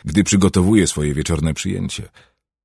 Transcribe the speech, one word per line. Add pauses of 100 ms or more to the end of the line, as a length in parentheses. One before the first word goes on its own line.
gdy
przygotowuje
swoje
wieczorne
przyjęcie. (560)